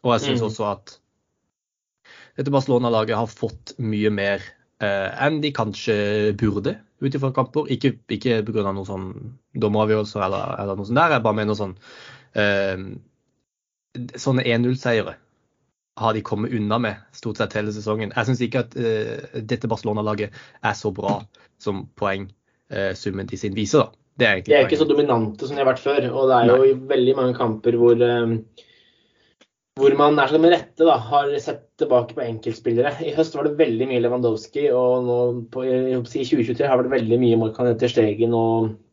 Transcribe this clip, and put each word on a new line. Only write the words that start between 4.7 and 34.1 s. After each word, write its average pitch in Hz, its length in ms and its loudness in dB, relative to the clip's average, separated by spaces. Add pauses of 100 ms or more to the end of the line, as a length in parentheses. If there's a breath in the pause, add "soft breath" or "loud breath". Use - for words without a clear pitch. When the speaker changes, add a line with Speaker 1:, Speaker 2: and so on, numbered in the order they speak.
Speaker 1:
eh, 98 300 -2 (160)
enn 151 140 0
de 147 120 -2
kanskje 104 840 -2
burde, 110 400 -2 (240)
ut 139 140 -4
ifra 135 180 -2
kamper. 147 380 -2
Ikke, 127 280 0 (100)
ikke 113 360 -2
på 107 80 -6
grunn 104 140 0
av 98 80 -2
noe 98 100 -6
sånn 95 520 -10 (180)
dommeravgjørelser 107 680 0
eller, 98 360 -4
eller 98 160 -4
noe 101 100 -8
sånt 117 100 0
der. 165 200 4
Jeg 117 60 0
bare 107 120 2
mener 107 200 -2
sånn, 98 220 -6 (580 loud breath)
eh, 98 420 0 (1400)
sånne 131 300 0
en 117 160 2
null-seiere 120 540 0 (800)
har 113 160 0
de 107 100 -2
kommet 110 300 -4
unna 107 260 -2
med 107 180 -4 (160)
stort - 280 -10
sett 107 160 -4
hele 107 160 -4
sesongen. 107 400 -4
Jeg 113 140 -2
synes 123 180 0
ikke 120 220 -2
at, - 100 -16
eh, 113 640 -4
dette 113 280 -4
Barcelona-laget 107 640 -4 (320 loud breath)
er 110 140 0
så 104 160 -4
bra 101 300 -4 (360 soft breath)
som 98 280 -6 (100)
poeng, 98 340 -4 (400)
eh, 98 220 -2
summen 95 340 -6
de - 100 -10
sin 98 180 -6
viser, 110 320 2
da. - 60 -20 (260)
Det 123 80 4
er 104 100 6
egentlig 92 100 -8
Speaker 2:
De 147 80 4
er 139 100 6
ikke 151 120 0
Speaker 1:
poenget. - 20 -2
Speaker 2:
så 156 100 2
dominante 131 580 0
som 143 100 -6
de 143 80 -2
har 131 100 4
vært - 100 -10
før, 139 280 0
og 131 160 2
det 127 80 6
er 117 120 6
jo 123 140 8
Speaker 1:
Nei. 135 80 8
Speaker 2:
i 131 180 -2
veldig 131 280 4
mange 127 200 0
kamper 117 360 0
hvor, 120 280 6
eh, 117 380 2 (1400 soft breath)
hvor 139 200 6
man 147 220 4
er 139 100 4
så 156 120 4
med 170 120 8
rette - 320 0
da, 151 140 6
har 143 280 0 (120)
sett - 380 -10
tilbake 123 380 2
på 139 100 -6
enkeltspillere. 117 720 -2 (100)
I 151 80 -4
høst - 220 -2
var 143 100 -4
det 147 140 -2
veldig 127 300 2
mye 127 120 0
Lewandowski, 123 720 -2